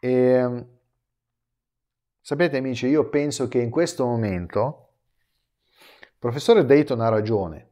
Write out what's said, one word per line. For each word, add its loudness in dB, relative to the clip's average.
E, 2
sapete -2
amici, -2
io 2
penso -2
che -2
in -2
questo -2
momento -4
il -20
professore 2
Dayton 4
ha 0
ragione -2